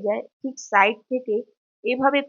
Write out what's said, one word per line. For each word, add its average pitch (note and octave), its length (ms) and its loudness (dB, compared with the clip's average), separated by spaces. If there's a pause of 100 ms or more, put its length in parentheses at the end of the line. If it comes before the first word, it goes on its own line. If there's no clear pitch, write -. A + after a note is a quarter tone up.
যায়, G#3+ 180 -2 (180)
ঠিক C4 140 -8 (140)
সাইড G#3 280 4 (140)
থেকে B3+ 240 -2 (480)
এভাবে C4 460 2